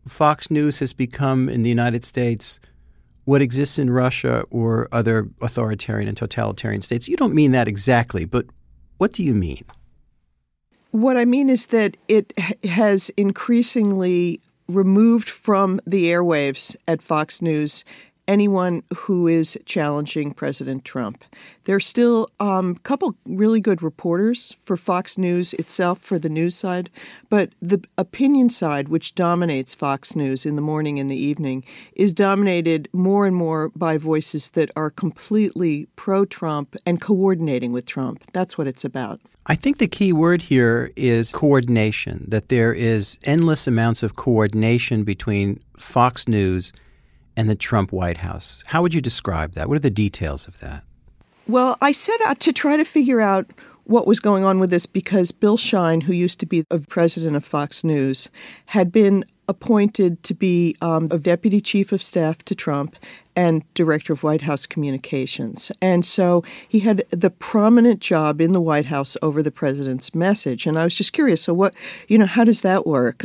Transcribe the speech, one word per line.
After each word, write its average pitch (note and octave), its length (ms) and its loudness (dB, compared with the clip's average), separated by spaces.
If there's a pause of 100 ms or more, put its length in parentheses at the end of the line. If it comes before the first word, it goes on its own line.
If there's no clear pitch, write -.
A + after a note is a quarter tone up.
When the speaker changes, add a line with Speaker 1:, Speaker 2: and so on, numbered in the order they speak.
Speaker 1:
Fox D3+ 420 0
News D3 300 0
has C3+ 140 -4
become, C3 560 -2
in A#2 160 -2
the A#2+ 60 2
United A#2+ 340 0
States, - 560 -4 (680)
what C#3 140 4
exists C3+ 380 0
in C3+ 100 0
Russia B2+ 600 0
or A#2 420 0
other A2+ 340 0 (140)
authoritarian A2 680 -4
and G#2 60 -6
totalitarian G#2 680 -6
states. A#2+ 260 -6
You E4 80 -2
don't A#3+ 160 0
mean D3 200 4
that B2 140 2
exactly, G#2+ 600 0
but A#2+ 180 -2 (540)
what G3 160 -2
do G3+ 80 -6
you C#3 120 0
mean? F2 300 -4 (1300)
Speaker 2:
What B3 260 2
I A#3+ 80 2
mean C4 240 2
is B3 200 0
that G#3+ 280 0 (100)
it G#3+ 300 2
h-, F#3+ 340 -6
has G3+ 460 2
increasingly G3 1200 0 (280)
removed G3+ 640 4
from G3 560 0
the F3 220 2
airwaves D#3+ 680 0 (100)
at D#3+ 140 0
Fox D3+ 400 -4
News D3+ 420 -2 (440)
anyone F#3+ 560 2 (140)
who F3 320 0
is E3 380 0
challenging D3 640 -4
President C3+ 500 -8
Trump. - 400 -8 (420)
There's G3 220 0
still, A#3+ 440 2 (100)
um, F#3 380 -2
a - 20 -20
couple C#4 340 -4 (140)
really G#3+ 320 2
good F#3+ 220 0
reporters F3+ 800 -2
for F3+ 160 -4
Fox F#3 400 -4
News F3 340 -2
itself, F3+ 460 -2
for - 200 -4
the D#3 120 -4
news E3 240 -2
side, F3+ 340 -6 (400)
but G#3 220 2 (100)
the F3+ 240 -2 (140)
opinion C4 500 2
side, D3 400 -2
which D#3+ 260 -6
dominates E3+ 600 0
Fox C#3 420 -6
News C3+ 300 -4
in D3 100 -4
the D3 60 -4
morning D3+ 360 -4
and C#3 120 -4
the C3 120 -6
evening, C#3+ 420 -4 (320)
is F#3+ 180 2
dominated F3+ 800 0
more G3 320 2
and F#3 100 0
more D#3+ 400 -2
by D#3+ 220 0
voices D#3 540 -4
that D#3 220 0
are D#3 140 -4
completely F3 1080 -2
pro-Trump F3 800 -2 (100)
and E3+ 160 -2
coordinating E3 720 0
with B2 120 -6
Trump. C3 480 -8
That's F3+ 240 -6
what D3 100 -4
it's C3 200 -8
about. B2+ 340 -8 (240)
Speaker 1:
I D#3 100 0
think C#4 220 -2
the A#3 100 0
key F#3 280 0
word E3 260 2
here A#2+ 560 2
is A#2 340 0
coordination, A#2+ 1000 0
that G#2+ 200 -2
there A#2 240 2
is A2+ 520 -2
endless D#3 420 2
amounts A#2 360 0
of G#2+ 140 -6
coordination A2 880 0
between G2+ 560 -2 (160)
Fox - 500 0
News F#2+ 460 0 (640)
and A2 140 0
the G#2 60 2
Trump G2 340 -2
White F2 280 -4
House. - 500 -10
How E3+ 120 0
would F3 140 0
you D#3+ 60 2
describe F2 540 -4
that? D#2 140 -6
What C#3+ 60 0
are D3+ 60 0
the C#3 100 2
details F#2 560 -4
of - 140 -20
that? C#2+ 240 -14 (640)
Speaker 2:
Well, B3+ 320 2
I C#4+ 100 4
set A4+ 300 0
out G#4+ 180 0
to D#4 140 0
try D4 240 0
to D4+ 80 2
figure B3+ 360 2
out G3 300 0 (320)
what A#3 240 2
was - 140 4
going G3 240 2
on F#3+ 160 4
with F#3 100 2
this F3 160 2
because F#3 460 0
Bill G#3 240 2
Shine, E3 460 0
who F3 100 -2
used F3 260 0
to F3 80 -4
be E3 240 0
the E3 80 0
president E3 560 0
of C#3+ 100 -4
Fox - 380 -6
News, C#3 480 -2 (360)
had F#3 260 0
been G3+ 320 4 (220)
appointed G3+ 760 0
to - 100 -8
be, F3 480 0
um, E3 300 0
a E3 80 -2
deputy F3+ 420 2
chief G3 320 -2
of G3 100 -2
staff D#3+ 440 -2
to - 80 -4
Trump C#3+ 420 -4 (400)
and E3 260 2 (120)
director D#3+ 400 0
of - 80 -8
White D3+ 180 0
House C#3+ 240 -4
communications. - 1040 -6 (120)
And F3 240 2
so F3 360 2 (240)
he A3 140 2
had G#3 300 4
the F3+ 180 2
prominent A3+ 720 4
job D#3 400 0
in E3 120 4
the F#3 80 4
White D3+ 260 0
House C#3 340 -4
over D#3 220 0
the D3 80 0
president's C3+ 640 -4
message. E3 520 0
And D#3+ 120 0
I E3 60 2
was E3+ 120 0
just - 160 -2
curious, B3+ 300 2
so F3 100 -2
what, F#3+ 220 2 (340)
you G#3+ 80 4
know, A3 80 8
how A3+ 200 2
does A3 180 4
that F#3+ 240 2
work? B2 380 0